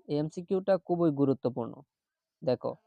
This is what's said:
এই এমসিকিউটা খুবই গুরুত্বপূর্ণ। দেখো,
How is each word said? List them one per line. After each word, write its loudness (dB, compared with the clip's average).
এই -2
এমসিকিউটা -2
খুবই 2
গুরুত্বপূর্ণ। 0
দেখো, -2